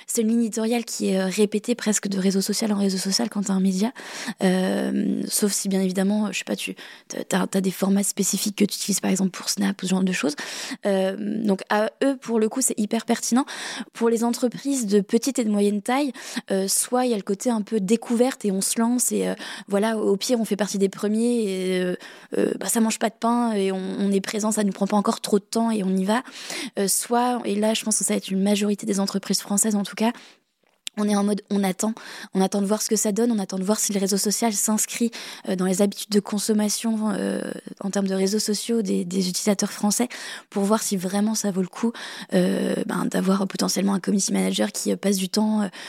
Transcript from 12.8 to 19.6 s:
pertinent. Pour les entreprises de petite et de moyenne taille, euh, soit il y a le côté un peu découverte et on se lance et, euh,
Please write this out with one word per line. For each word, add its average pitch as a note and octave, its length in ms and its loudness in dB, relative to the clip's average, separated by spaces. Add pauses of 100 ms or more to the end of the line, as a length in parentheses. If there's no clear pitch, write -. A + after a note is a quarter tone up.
pertinent. A#3 400 2 (480)
Pour A#3 160 2
les A#3 160 2
entreprises A#3+ 600 -2
de G3+ 120 6
petite A3+ 400 0
et A#3 60 2
de G#3+ 40 0
moyenne G3+ 320 2
taille, C4 300 0 (400)
euh, G3 160 0
soit B3 380 0
il B3 60 2
y - 20 2
a - 20 0
le F#3+ 80 -4
côté G3+ 260 -2
un A3+ 120 2
peu A3 180 0
découverte A#3 640 2
et G#3 80 2
on F#3+ 80 0
se - 180 -2
lance A#3 360 2
et, F#3 160 0
euh, F#3+ 60 -2 (340)